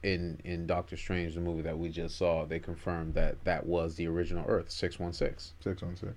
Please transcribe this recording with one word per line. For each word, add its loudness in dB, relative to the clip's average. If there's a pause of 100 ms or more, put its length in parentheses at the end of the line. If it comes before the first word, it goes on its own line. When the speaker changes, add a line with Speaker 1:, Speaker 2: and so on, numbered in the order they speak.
Speaker 1:
in, 0
in -4
Doctor 0
Strange, -2
the -2
movie 0
that -2
we -2
just -4
saw, 4
they -2
confirmed -4
that 6
that 2
was 2
the 0
original 2
Earth, 2
six -2
one -2
six. -2
Speaker 2:
Six -2
one -4
six. -6